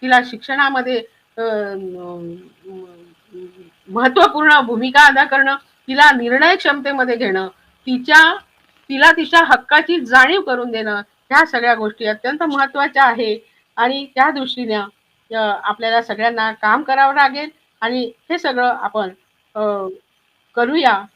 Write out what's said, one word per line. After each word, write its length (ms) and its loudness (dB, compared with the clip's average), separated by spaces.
तिला 240 2
शिक्षणामध्ये, 800 -4
अ, 40 -8
महत्त्वपूर्ण 720 2
भूमिका 460 4
अदा 160 4
करणं, 320 0
तिला 240 6
निर्णय 440 2
क्षमतेमध्ये 600 -2
घेणं, 320 -4
तिच्या, 520 4
तिला 220 6
तिच्या 280 2
हक्काची 680 2
जाणीव 360 4
करून 300 -6
देणं, 300 -6
ह्या 140 4
सगळ्या 280 -2
गोष्टी 320 -6
अत्यंत 380 -4
महत्त्वाच्या 600 -2
आहे 440 -2
आणि 280 -2
त्या 140 2
दृष्टीने, 460 -6
अ, 280 -2
आपल्याला 380 -2
सगळ्यांना 500 -4
काम 320 0
करावं 320 2
लागेल 340 0
आणि 300 -4
हे 80 -4
सगळं 380 -2
आपण, 340 -6
अ, 60 -6
करूया. 480 0